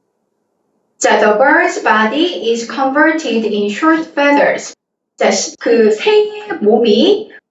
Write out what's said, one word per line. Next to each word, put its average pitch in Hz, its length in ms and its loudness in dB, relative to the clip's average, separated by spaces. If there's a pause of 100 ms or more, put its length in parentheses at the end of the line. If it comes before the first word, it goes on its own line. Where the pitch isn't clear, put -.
(960)
자, 226 220 2
the 214 180 2
bird's 311 460 2
body 220 680 -2
is 233 160 -4
converted 269 760 0
in 208 240 -2
short 320 400 -2
feathers. 285 640 0 (420)
자, - 160 0
시-, - 260 -4
그 226 340 2
새의 427 560 0 (140)
몸이 233 720 2 (200)